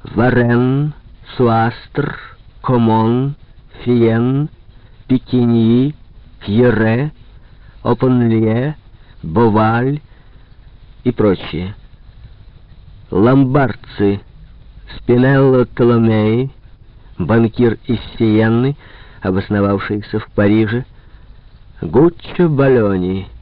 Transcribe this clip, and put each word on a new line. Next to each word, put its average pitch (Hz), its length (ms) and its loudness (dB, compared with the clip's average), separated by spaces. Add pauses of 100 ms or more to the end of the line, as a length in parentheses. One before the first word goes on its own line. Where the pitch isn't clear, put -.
Варен, 123 920 0 (420)
Суастр, 117 840 -2 (440)
Комон, 120 720 0 (480)
Фиен, 123 680 0 (580)
Пикиньи, 120 880 0 (440)
Пьере, 113 720 0 (720)
Опенлье, 120 920 0 (460)
Боваль 113 800 0 (1000)
и - 80 0
прочие. 95 640 -4 (1400)
Ломбардцы, 123 1080 0 (800)
Спинелло 131 680 2
Толомей, 117 840 0 (680)
банкир 113 640 0
из 113 140 -4 (180)
Сиенны, 113 580 0 (460)
обосновавшийся 101 960 -4
в - 120 -12
Париже, 107 540 0 (960)
Гуччо 165 680 0
Балёни, 101 800 0 (140)